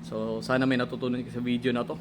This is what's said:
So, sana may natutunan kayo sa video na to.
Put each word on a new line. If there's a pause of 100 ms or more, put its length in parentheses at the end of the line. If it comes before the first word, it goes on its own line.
So,
sana
may
natutunan
kayo
sa
video
na
to.